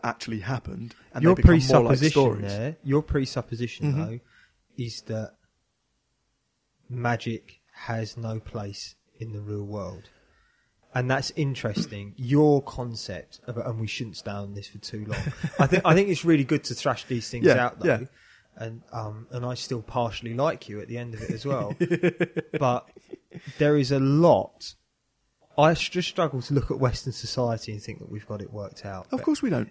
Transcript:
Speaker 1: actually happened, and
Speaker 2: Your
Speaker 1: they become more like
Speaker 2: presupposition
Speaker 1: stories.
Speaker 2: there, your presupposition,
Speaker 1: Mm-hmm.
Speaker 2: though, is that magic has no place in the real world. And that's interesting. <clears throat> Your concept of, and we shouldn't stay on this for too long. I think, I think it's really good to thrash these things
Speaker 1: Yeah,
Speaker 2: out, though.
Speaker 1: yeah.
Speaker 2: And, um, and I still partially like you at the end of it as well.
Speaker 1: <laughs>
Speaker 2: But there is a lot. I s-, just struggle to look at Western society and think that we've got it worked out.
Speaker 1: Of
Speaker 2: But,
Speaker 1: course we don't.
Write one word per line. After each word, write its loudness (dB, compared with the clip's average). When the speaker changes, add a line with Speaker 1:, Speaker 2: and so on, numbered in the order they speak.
Speaker 1:
actually -4
happened, -8
and -4
Speaker 2:
Your 8
Speaker 1:
they -2
become 12
more 8
like 4
Speaker 2:
presupposition 4
Speaker 1:
stories. 4
Speaker 2:
there, -6
your 2
presupposition, -4
Speaker 1:
Mm-hmm. 0
Speaker 2:
though, -6
is -8
that -8
magic -4
has -6
no -6
place -12
in -10
the -8
real -8
world. -10
And 0
that's -2
interesting. -4
<clears throat> -20
Your 6
concept -10
of, -6
and -4
we -4
shouldn't -10
stay -10
on -8
this -12
for -18
too -10
long. -6
I 4
think, 2
I 6
think 4
it's -2
really 6
good 0
to -8
thrash -2
these -4
things 0
Speaker 1:
Yeah, 6
Speaker 2:
out, -4
though. -2
Speaker 1:
yeah. 4
Speaker 2:
And, -12
um, -10
and -8
I -6
still -6
partially -4
like -2
you -10
at -12
the -8
end -10
of -10
it -6
as -6
well. -2
Speaker 1:
<laughs> -4
Speaker 2:
But 0
there 6
is 2
a 2
lot. 4
I 8
s-, 2
just -4
struggle -2
to -4
look 2
at -2
Western 0
society -4
and -10
think -12
that -16
we've -12
got -8
it -14
worked -12
out. -10
Speaker 1:
Of -14
Speaker 2:
But, -4
Speaker 1:
course 0
we 0
don't. -2